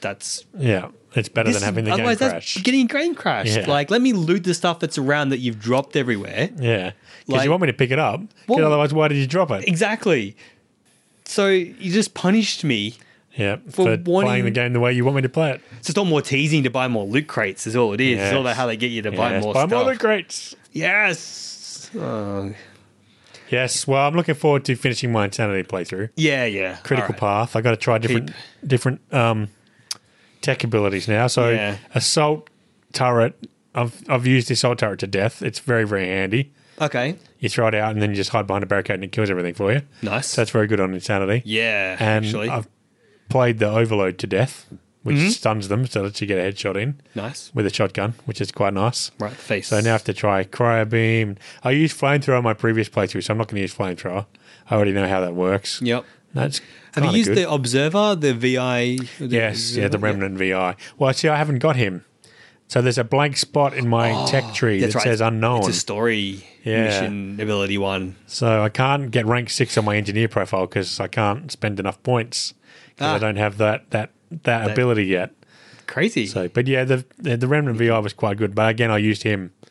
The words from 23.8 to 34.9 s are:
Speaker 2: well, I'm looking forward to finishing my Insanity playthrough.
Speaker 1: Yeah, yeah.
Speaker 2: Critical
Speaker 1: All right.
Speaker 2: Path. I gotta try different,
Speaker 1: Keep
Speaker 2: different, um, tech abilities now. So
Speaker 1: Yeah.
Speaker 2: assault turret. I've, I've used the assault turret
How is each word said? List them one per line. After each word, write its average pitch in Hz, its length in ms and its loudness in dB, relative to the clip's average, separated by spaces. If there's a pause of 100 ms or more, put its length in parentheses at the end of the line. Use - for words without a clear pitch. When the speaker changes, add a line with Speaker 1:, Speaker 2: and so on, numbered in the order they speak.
Speaker 2:
well, 139 200 4
I'm 147 80 0
looking 170 220 0
forward 143 300 2
to 127 100 0
finishing 123 360 -2
my 107 120 2
Insanity 98 440 -2
playthrough. 95 480 -6
Speaker 1:
Yeah, 143 280 2
yeah. 98 400 -4
Speaker 2:
Critical 127 180 0
Speaker 1:
All 98 80 -4
right. - 80 -4 (300)
Speaker 2:
Path. - 80 -4
I 113 40 0
gotta 113 160 2
try 113 220 0
different, 117 300 -2
Speaker 1:
Keep - 400 -16
Speaker 2:
different, 131 320 0 (140)
um, 113 340 2 (920)
tech - 240 -2
abilities 104 440 0
now. 110 180 4
So 120 240 2
Speaker 1:
Yeah. 104 260 0 (180)
Speaker 2:
assault 151 540 0 (440)
turret. 120 420 2 (400)
I've, 120 340 -4
I've 123 180 0
used 127 220 4
the 131 60 0
assault 120 240 0
turret 101 220 -2